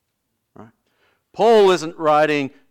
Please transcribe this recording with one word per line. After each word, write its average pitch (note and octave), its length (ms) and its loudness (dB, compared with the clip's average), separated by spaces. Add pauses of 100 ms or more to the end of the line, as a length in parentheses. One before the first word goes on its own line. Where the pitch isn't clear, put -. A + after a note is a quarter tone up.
(1300)
Paul G#3 380 2
isn't E3 260 -6
writing D3+ 540 -2 (200)